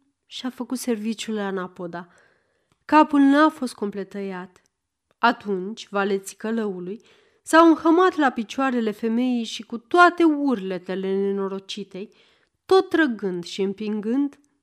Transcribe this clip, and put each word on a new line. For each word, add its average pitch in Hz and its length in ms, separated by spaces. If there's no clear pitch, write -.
și-a - 240
făcut 247 280
serviciul 220 560
la 208 120
anapoda. 180 600
Capul 302 340
n-a 277 300
fost 277 240
complet 202 360
tăiat. 190 520
Atunci, 208 720
valeții 196 480
călăului 214 640
s-au 330 240
înhămat 339 480
la 294 140
picioarele 240 640
femeii 233 520
și 226 200
cu - 140
toate 349 460
urletele 190 920
nenorocitei, 196 960
tot 370 240
trăgând 208 540
și - 180
împingând, 214 800